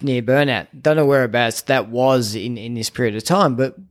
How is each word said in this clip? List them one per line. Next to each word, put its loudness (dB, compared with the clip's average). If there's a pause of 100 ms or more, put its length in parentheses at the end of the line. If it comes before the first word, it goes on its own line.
Near -2
burnout. 0 (140)
Don't 2
know 4
whereabouts 2
that 0
was 2
in, -6
in -10
this -6
period -2
of -6
time, 2
but -2 (160)